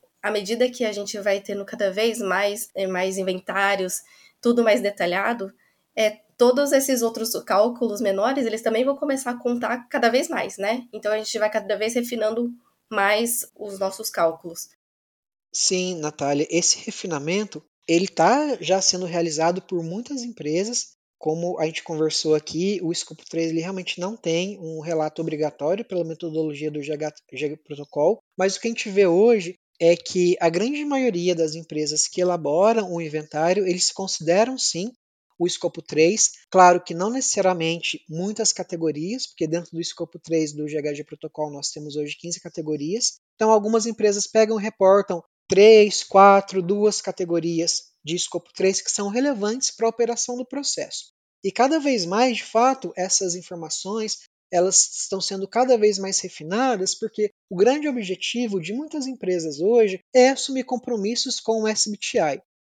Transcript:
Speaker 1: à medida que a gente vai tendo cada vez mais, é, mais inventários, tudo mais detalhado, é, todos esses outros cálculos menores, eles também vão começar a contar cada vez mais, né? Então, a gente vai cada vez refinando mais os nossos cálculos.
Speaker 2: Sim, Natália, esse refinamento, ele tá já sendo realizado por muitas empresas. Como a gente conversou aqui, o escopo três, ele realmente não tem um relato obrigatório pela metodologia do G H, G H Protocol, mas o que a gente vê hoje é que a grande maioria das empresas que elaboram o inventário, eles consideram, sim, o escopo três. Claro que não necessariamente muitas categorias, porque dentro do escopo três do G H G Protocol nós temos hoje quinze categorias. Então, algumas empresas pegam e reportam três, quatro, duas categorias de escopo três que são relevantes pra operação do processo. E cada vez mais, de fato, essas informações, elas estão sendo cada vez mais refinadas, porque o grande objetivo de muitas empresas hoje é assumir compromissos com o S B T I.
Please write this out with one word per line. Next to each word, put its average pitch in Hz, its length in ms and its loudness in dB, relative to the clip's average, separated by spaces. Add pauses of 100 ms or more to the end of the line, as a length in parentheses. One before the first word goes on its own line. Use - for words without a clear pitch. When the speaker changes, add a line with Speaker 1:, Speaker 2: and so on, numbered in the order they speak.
(220)
Speaker 1:
à 214 100 -4
medida 220 380 -2
que 247 160 -6
a 214 80 -2
gente 202 260 -8
vai 202 220 0
tendo 196 240 -8
cada 196 260 -2
vez 220 280 0
mais, 202 540 -2
é, 190 140 -2
mais 190 300 -2
inventários, 190 840 -2 (400)
tudo 240 220 2
mais 208 180 4
detalhado, 196 720 -2 (420)
é, 214 260 0 (140)
todos 254 360 4
esses 269 320 2
outros 226 280 -2 (120)
cálculos 233 580 0
menores, 226 460 0
eles 220 160 -4
também 226 200 2
vão 277 120 0
começar 269 340 -4
a 247 100 -6
contar 240 500 -4
cada 240 200 2
vez 269 180 0
mais, 196 300 -6
né? 233 340 -4
Então, 208 200 -6
a 214 80 0
gente 220 180 -6
vai 214 140 0
cada 202 260 -4
vez 220 160 -2
refinando 240 560 -2 (420)
mais 214 540 0 (100)
os 202 220 -12
nossos 196 320 -4
cálculos. 175 600 -2 (840)
Speaker 2:
Sim, 185 460 -2
Natália, 147 500 -2
esse - 340 0
refinamento, 175 800 -6 (240)
ele 170 200 2
tá 254 540 2
já 180 200 0
sendo 185 240 -2
realizado 170 560 -2
por 175 220 -6
muitas 233 400 -8
empresas. 202 680 -6 (260)
Como 165 400 -4
a 160 60 0
gente 160 180 -6
conversou 156 520 0
aqui, 170 460 -2
o 170 100 -4
escopo - 380 -8
três, 165 200 -4
ele 160 120 -2
realmente 185 380 -8
não 202 180 -6
tem 185 420 -4
um 160 220 -12
relato 160 400 -4
obrigatório 156 640 -2
pela 175 180 -4
metodologia 156 680 -4
do 147 100 -8
G 151 120 -6
H, 151 200 -6 (180)
G 131 140 -6
H 151 180 -6
Protocol, 147 560 -2 (180)
mas 190 180 0
o - 40 -10
que - 80 -6
a 233 40 -4
gente 226 180 -8
vê 196 160 4
hoje 185 500 4 (240)
é 170 160 6
que 175 460 0
a 170 80 6
grande 247 340 -2
maioria 226 520 0
das 160 200 -2
empresas 151 520 -4
que - 120 -8
elaboram 180 720 2
o 170 100 -4
inventário, 156 640 -2
eles 180 260 0
consideram, 190 640 0
sim, 202 340 -4 (480)
o 175 80 2
escopo 170 340 -4
três. 165 500 2 (180)
Claro 180 320 8
que 170 120 -10
não 180 160 -2
necessariamente 180 1000 -2
muitas 202 420 -4
categorias, 165 720 -4
porque - 220 -6
dentro 165 240 -4
do 165 100 -8
escopo 165 380 -10
três 156 340 -2
do 151 140 -6
G 151 100 -4
H 147 160 -4
G 147 100 -8
Protocol 151 480 -10
nós 143 180 -8
temos 147 260 -12
hoje 147 240 -6
quinze 170 220 -10
categorias. 156 720 -4 (200)
Então, 220 140 2
algumas 220 360 4
empresas 208 420 0
pegam 220 320 4
e 196 40 -6
reportam 196 600 4 (240)
três, 208 560 8
quatro, 196 580 6
duas 208 400 0
categorias 170 920 -2 (100)
de 156 120 -6
escopo - 380 -6
três 190 280 0
que - 100 -6
são 202 160 -4
relevantes 233 640 -2
pra 226 160 -2
operação 233 480 -2
do 247 100 -6
processo. - 640 -8 (320)
E 196 80 -2
cada 277 280 2
vez 254 260 0
mais, 220 320 2
de - 60 -8
fato, 247 520 0
essas 185 400 -2
informações, 196 840 -8 (320)
elas 180 500 2
estão 190 180 -6
sendo 190 260 -6
cada 247 320 2
vez 208 220 2
mais 190 220 -4
refinadas, 190 760 -4
porque 208 340 -4 (200)
o 190 80 -8
grande 277 300 4
objetivo 214 760 -4
de 165 100 -8
muitas 294 360 -6
empresas 170 520 -4
hoje 202 400 4 (160)
é 254 140 8
assumir 262 340 -4
compromissos 240 800 -4
com 226 220 -2
o 214 40 0
S 214 240 -2
B 202 60 -8
T - 200 -4
I. 151 220 0 (280)